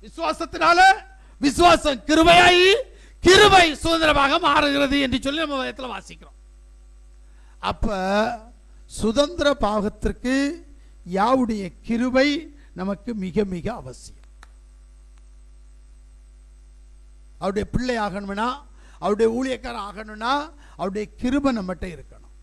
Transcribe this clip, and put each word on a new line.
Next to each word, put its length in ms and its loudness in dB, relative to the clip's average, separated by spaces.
விசுவாசத்தினால. 760 0
விசுவாசம் 680 2
கிருபையாயி, 600 6
கிருபை 540 6
சுதந்திரமாக 640 0
மாறுகிறது 640 0
என்று 220 -2
சொல்லி 220 -4
நம்ம 200 -6
வேதத்துல 280 -12
வாசிக்கிறோம். 460 -18
அப்ப 280 -6
சுதந்திர 680 -2
பாகத்திற்கு 800 -4
யாவுடைய 680 -2
கிருபை 460 0
நமக்கு 420 -8
மிக 300 -4
மிக 280 -8
அவசியம். 440 -18
அவருடைய 340 -4
பிள்ளை 260 -2
ஆகணும்னா, 500 -6
அவருடைய 380 0
ஊழியக்காரன் 520 -8
ஆகணும்னா, 440 -8
அவருடைய 300 -6
கிருபை 400 -2
நம்மகிட்ட 300 -8
இருக்கணும். 460 -20